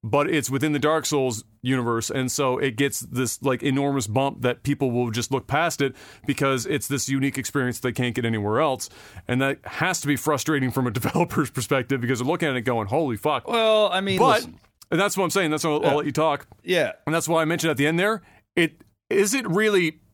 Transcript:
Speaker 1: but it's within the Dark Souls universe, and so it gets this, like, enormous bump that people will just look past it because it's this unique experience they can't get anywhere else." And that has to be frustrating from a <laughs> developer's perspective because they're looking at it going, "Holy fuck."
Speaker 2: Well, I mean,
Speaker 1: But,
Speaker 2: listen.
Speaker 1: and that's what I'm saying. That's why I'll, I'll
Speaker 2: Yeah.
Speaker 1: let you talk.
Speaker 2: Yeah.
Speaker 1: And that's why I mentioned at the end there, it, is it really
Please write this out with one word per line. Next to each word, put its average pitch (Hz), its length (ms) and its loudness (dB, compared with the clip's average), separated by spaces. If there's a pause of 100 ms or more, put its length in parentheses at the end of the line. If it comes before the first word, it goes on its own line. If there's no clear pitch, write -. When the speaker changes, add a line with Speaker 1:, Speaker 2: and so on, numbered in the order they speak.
Speaker 1:
but 143 260 0
it's 147 200 0
within 143 240 0
the 143 60 0
Dark 147 260 0
Souls 131 380 -2 (180)
universe, 120 500 0
and 131 180 -2
so 131 300 0
it 135 160 -2
gets 135 240 0
this, 123 420 -4
like, 127 220 0
enormous 139 420 0
bump 131 360 0
that 123 200 -2
people 143 300 0
will 120 200 0
just 117 200 -4
look 135 160 -2
past 156 340 0
it 135 140 0 (320)
because 135 380 0
it's - 240 -4
this 139 180 -2
unique 135 300 -2
experience 127 420 -4
they 123 140 -4
can't 123 200 -2
get 123 120 -2
anywhere 110 340 0
else." 139 300 -2 (400)
And 123 120 2
that 139 240 0
has 180 360 -2
to - 60 -4
be 143 100 2
frustrating 139 540 0
from 131 140 0
a 123 60 0
<laughs> 107 80 -6
developer's 165 500 -2
perspective 131 520 -2
because 120 180 0
they're 123 80 -2
looking 151 220 0
at 131 80 -2
it 123 40 -2
going, 113 280 0
"Holy 135 280 0
fuck." 147 300 -2
Speaker 2:
Well, 220 440 4
I 185 100 0
mean, 196 180 0
Speaker 1:
But, 240 220 6
Speaker 2:
listen. - 180 -16 (320)
Speaker 1:
and 160 80 2
that's 196 180 2
what 190 60 2
I'm 175 80 0
saying. 185 200 2
That's 156 120 -2
why 160 80 2
I'll, 147 60 2
I'll 151 140 4
Speaker 2:
Yeah. 139 40 2
Speaker 1:
let 147 100 0
you 147 60 -2
talk. 151 360 0 (160)
Speaker 2:
Yeah. 156 280 0 (160)
Speaker 1:
And 151 80 0
that's 165 140 0
why 165 120 4
I 160 40 2
mentioned 160 260 0
at 143 60 0
the 143 100 2
end 165 100 2
there, 202 240 0 (360)
it, 165 240 0 (280)
is 196 240 2
it 247 140 0
really 190 520 2 (140)